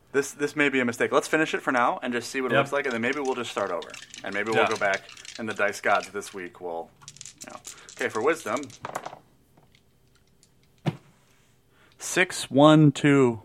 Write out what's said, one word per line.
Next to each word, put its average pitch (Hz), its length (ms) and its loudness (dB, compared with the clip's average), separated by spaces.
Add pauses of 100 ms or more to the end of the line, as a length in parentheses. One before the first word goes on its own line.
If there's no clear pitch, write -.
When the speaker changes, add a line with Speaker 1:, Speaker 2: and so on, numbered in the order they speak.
(120)
Speaker 1:
This, 139 220 -2
this 143 200 -6
may 147 140 2
be 131 140 0
a 123 40 0
mistake. 117 280 -2
Let's 147 160 0
finish 156 240 0
it 185 80 -4
for 147 100 -4
now 135 320 2
and 127 80 -6
just 117 180 -6
see 135 120 -4
what 131 100 -2
it 131 40 2
Speaker 2:
Yep. 139 80 4
Speaker 1:
looks 135 100 -6
like, 143 120 -2
and 127 80 -2
then 113 60 -4
maybe 139 220 -2
we'll 131 140 -2
just 117 160 -8
start 98 200 -4
over. - 180 -8 (360)
And 98 100 -8
maybe 104 160 -2
we'll 110 120 2
Speaker 2:
Yeah. 98 40 2
Speaker 1:
go 110 80 -2
back, 98 280 -2 (360)
and 113 80 -8
the 107 60 -6
dice 101 260 -2
gods 95 300 0
this 98 240 -10
week 90 260 -12
will, 82 320 -8 (540)
you - 80 -18
know. - 60 -16 (360)
Okay, 123 140 -2
for 110 120 -6
wisdom. 135 380 -2 (3500)
Six, - 540 -2
one, 151 400 10
two, 131 540 4